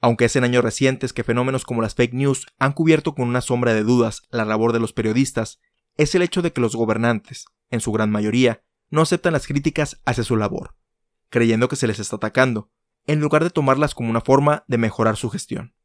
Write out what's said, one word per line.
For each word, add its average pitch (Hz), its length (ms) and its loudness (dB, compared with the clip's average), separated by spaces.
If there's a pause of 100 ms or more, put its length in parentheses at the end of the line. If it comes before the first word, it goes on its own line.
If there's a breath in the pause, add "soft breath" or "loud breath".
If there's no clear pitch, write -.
Aunque 117 260 2
es 113 100 0
en 127 80 2
años 123 180 2
recientes 131 500 -2
que 120 120 -6
fenómenos 127 400 -2
como 117 180 -4
las 110 140 -6
fake 123 180 0
news 135 320 -2 (140)
han 139 120 0
cubierto 156 440 2
con 123 120 -2
una 123 120 0
sombra 120 340 0
de 107 80 0
dudas 117 480 2
la 113 140 -2
labor 107 280 0
de 117 60 0
los 113 140 -2
periodistas, 110 680 -2 (360)
es 151 180 2
el 180 80 4
hecho 180 180 -2
de 170 120 -2
que - 80 -4
los 113 160 0
gobernantes, 113 720 -2 (240)
en 117 100 -2
su 117 100 -4
gran 110 180 0
mayoría, 107 540 0 (280)
no 151 120 2
aceptan 170 300 0
las 147 160 -2
críticas 147 580 -4
hacia 120 160 -2
su 113 140 0
labor, - 400 -4 (540)
creyendo 117 380 2
que 147 60 -2
se 131 140 -2
les 107 100 -4
está 107 160 -8
atacando, 113 560 -2 (380)
en 151 120 0
lugar 151 220 2
de 170 80 0
tomarlas 139 460 0
como 117 120 -4
una 113 120 0
forma 143 480 4
de 123 100 0
mejorar 110 380 0
su 113 140 -6
gestión. - 440 -10 (100)